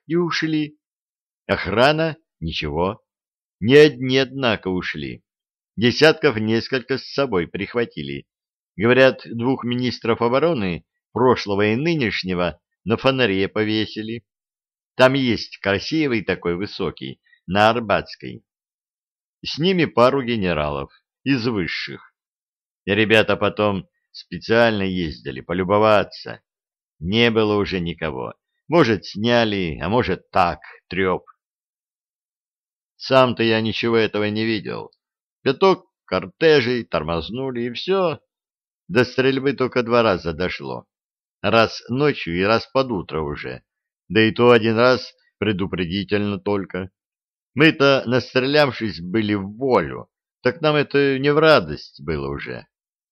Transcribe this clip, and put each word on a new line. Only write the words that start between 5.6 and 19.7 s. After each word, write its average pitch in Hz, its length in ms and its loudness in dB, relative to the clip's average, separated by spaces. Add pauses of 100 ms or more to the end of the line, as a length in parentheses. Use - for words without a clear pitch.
Десятков 123 600 2
несколько 113 600 -2
с - 140 -14
собой 127 360 -2
прихватили. 78 800 -8 (500)
Говорят, 123 480 4
двух 120 400 -4
министров 120 560 -2
обороны, 120 640 -2 (260)
прошлого 107 600 0
и - 20 -2
нынешнего, 98 840 -4 (240)
на 107 100 -2
фонаре 110 540 0
повесили. 107 760 -4 (680)
Там 131 180 4
есть 127 440 -2
красивый 113 680 -2
такой 87 320 -4
высокий, 85 640 -8 (260)
на 104 240 2
Арбатской. 90 760 -4 (1000)
С - 160 -10
ними 180 240 2